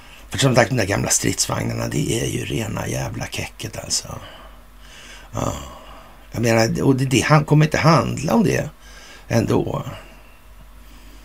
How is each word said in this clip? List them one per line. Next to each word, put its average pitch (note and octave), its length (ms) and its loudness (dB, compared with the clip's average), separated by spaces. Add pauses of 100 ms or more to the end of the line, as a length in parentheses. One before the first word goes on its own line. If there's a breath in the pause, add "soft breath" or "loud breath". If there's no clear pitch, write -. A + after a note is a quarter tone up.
(300 loud breath)
För - 80 -4
som C3+ 160 4
sagt, A#2 160 4
de C3 60 0
där G#2+ 100 0
gamla A2 220 0
stridsvagnarna, A#1 800 -2
det E2 340 -2
är - 40 -2
ju G#1+ 180 -4
rena - 440 -4
jävla - 380 -6
käcket - 580 -10
alltså. - 340 -6 (1120 loud breath)
Ja. - 200 -4 (800 loud breath)
Jag A2 100 -4
menar, A#2 400 2
och C3+ 140 4
det, C3 80 0
det A#2+ 160 2
han D3+ 240 4
kommer D3+ 200 6
inte - 140 0
handla C#3 560 2
om A3+ 100 6
det - 260 0 (580 loud breath)
ändå. - 540 0 (1400 loud breath)